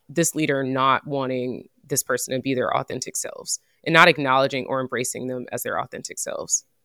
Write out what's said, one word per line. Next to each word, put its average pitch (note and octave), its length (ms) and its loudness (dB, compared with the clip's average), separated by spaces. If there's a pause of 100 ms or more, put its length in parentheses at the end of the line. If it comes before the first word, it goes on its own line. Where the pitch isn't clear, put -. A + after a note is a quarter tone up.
this D#3+ 280 0
leader D3 280 2
not C3 420 2
wanting B2+ 640 -4 (160)
this - 200 -2
person C3 300 -2
to C3 60 0
be C3 140 0
their A#2+ 220 0
authentic - 400 -6
selves - 420 -8 (260)
and E3 80 -2
not E3 160 10
acknowledging C3+ 580 2
or C3 140 -2
embracing B2+ 460 -4
them B2+ 240 -6
as - 140 -8
their G#2 160 -4
authentic - 400 -10
selves, - 440 -4 (200)